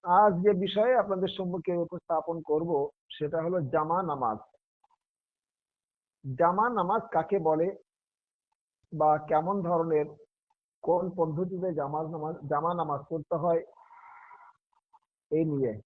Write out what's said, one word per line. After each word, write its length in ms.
আজ 300
যে 100
বিষয়ে 440
আপনাদের 320
সম্মুখে 480
উপস্থাপন 640
করব, 500
সেটা 300
হলো 180
জামা 420
নামাজ। 360
জামা 300
নামাজ 340
কাকে 260
বলে 380
বা 240
কেমন 440
ধরনের, 440
কোন 340
পদ্ধতিতে 580
জামা 280
নামাজ, 340
জামা 260
নামাজ 260
পড়তে 260
হয়, 280
এই 140
নিয়ে। 420